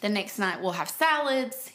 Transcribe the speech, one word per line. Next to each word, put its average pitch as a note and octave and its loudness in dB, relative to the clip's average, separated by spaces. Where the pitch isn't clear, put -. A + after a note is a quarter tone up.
The G#3 0
next G#3 -2
night F#3 0
we'll F3+ 2
have F3+ -2
salads. C4+ 0